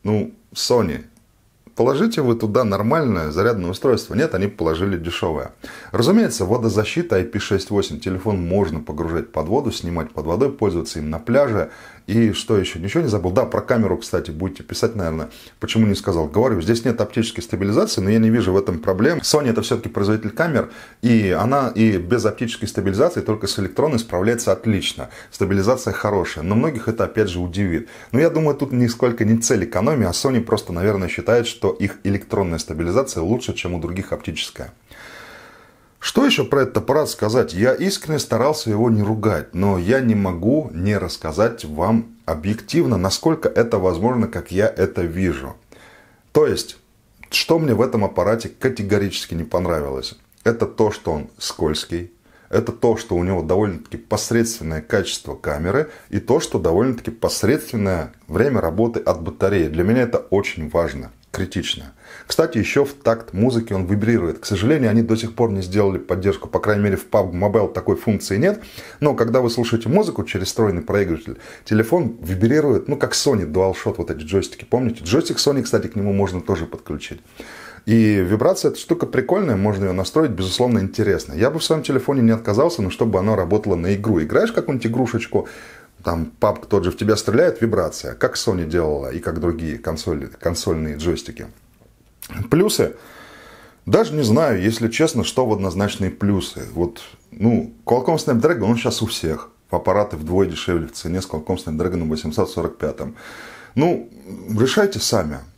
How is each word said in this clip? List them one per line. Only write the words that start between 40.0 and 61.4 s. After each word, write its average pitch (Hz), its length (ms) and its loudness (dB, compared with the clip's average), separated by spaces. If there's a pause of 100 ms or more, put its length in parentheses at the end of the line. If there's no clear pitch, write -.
не 117 120 2
могу 101 580 0
не 92 280 0
рассказать 92 640 -2
вам 90 500 0 (100)
объективно, 107 720 0
насколько 95 520 0
это 113 300 2
возможно, 110 480 2
как - 240 -8
я 98 160 2
это 95 340 0
вижу. 80 540 -2 (760)
То 151 140 6
есть, - 320 -4 (540)
что - 260 2
мне 156 160 2
в 101 80 2
этом 113 240 2
аппарате 101 440 0
категорически 101 840 -2
не 82 120 -4
понравилось? 78 680 -2 (280)
Это 110 240 2
то, 107 240 2
что - 200 -6
он 76 180 -6 (100)
скользкий, 85 720 -4 (400)
это 113 200 0
то, 113 260 2
что - 180 -4
у 87 80 2
него 92 180 0
довольно-таки 90 560 -2
посредственное 107 840 -2
качество - 500 -4
камеры, 87 560 -2 (200)
и 101 100 -2
то, 135 200 2
что 139 200 -2
довольно-таки 101 500 0
посредственное 98 1040 0 (140)
время 110 340 4
работы 107 380 2
от 82 240 0
батареи. 82 460 2
Для 80 140 0
меня 117 200 4
это - 160 0
очень 87 500 -2
важно, 69 420 -2 (200)
критично. - 600 -6 (340)